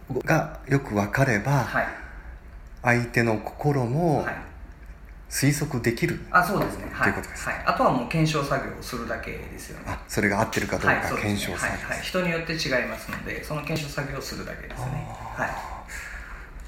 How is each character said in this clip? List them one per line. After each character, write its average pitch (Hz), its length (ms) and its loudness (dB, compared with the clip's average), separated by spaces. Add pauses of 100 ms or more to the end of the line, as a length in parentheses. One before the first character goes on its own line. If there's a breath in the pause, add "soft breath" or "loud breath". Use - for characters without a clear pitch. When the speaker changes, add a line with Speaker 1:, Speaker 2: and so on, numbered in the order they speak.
(260)
Speaker 1:
が - 420 2
よ 139 140 4
く 113 120 -6
分 101 140 4
か 131 180 4
れ 110 140 6
ば、 131 240 4
Speaker 2:
は 113 180 0
い。 101 60 0 (960)
Speaker 1:
相 120 220 6
手 117 180 4
の 113 140 4
心 135 480 0
も 143 380 4
Speaker 2:
は - 60 -4
い。 - 60 -4 (920)
Speaker 1:
推 143 240 4
測 135 260 -2
で 113 140 4
き - 140 0
る - 240 -4
Speaker 2:
あ、 180 120 8
そ 196 140 2
う - 20 2
で - 120 2
す - 80 -8
ね。 - 120 -8
は - 160 2
い。 - 60 4
Speaker 1:
と 95 60 -4
い - 20 -2
う - 0 -
こ - 0 -
と - 80 -8
で - 60 -10
す - 100 -8
か？ 120 60 -2
Speaker 2:
は - 60 -4
い。 - 100 -8
あ - 60 4
と - 100 4
は 208 80 6
も 123 140 2
う - 40 -6
検 156 220 4
証 147 120 2
作 139 240 0
業 - 80 -8
を - 60 -12
す - 140 -8
る 117 120 -6
だ 113 120 -2
け - 120 -8
で - 280 -10
す - 100 -12
よ - 100 -12
ね。 - 80 -12
Speaker 1:
あ、 98 200 -4
そ - 140 0
れ 101 80 8
が 101 120 4
合 - 40 4
っ - 40 2
て - 100 0
る 101 80 2
か 92 100 0
ど - 20 -2
う - 20 -6
か - 80 2
Speaker 2:
は 131 60 6
い、 - 120 0
そ - 60 0
う 120 40 0
で - 40 -2
す 104 60 0
ね。 101 80 4
Speaker 1:
検 101 180 0
証 87 40 -4
作 113 140 0
業。 - 160 -4
Speaker 2:
は 127 60 -2
い、 - 40 -2
は - 60 -6
い。 - 20 -6
人 185 160 0
に 175 100 2
よ 165 80 0
っ - 60 -4
て 165 80 -2
違 131 300 2
い 110 40 -4
ま 113 100 -6
す - 140 -10
の - 120 -6
で、 - 200 -6
そ - 100 -6
の 147 80 -2
検 160 180 -2
証 143 140 -6
作 139 180 -4
業 135 60 -6
を - 40 -6
す - 120 -8
る - 100 -6
だ - 120 -8
け - 120 -12
で - 80 -10
す - 100 -8
ね。 - 220 -4
Speaker 1:
あ - 340 -8
ー。 - 20 -
Speaker 2:
は - 40 0
い。 - 40 -4 (1160 loud breath)